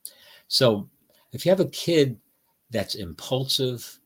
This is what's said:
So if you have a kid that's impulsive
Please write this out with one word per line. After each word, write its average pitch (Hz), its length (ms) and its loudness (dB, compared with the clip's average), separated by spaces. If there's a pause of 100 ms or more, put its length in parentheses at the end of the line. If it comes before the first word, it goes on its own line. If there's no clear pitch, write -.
(480)
So - 420 2 (420)
if - 140 -10
you 175 60 6
have 190 80 6
a 170 100 2
kid 143 480 2 (540)
that's 107 240 -4
impulsive 127 1120 -4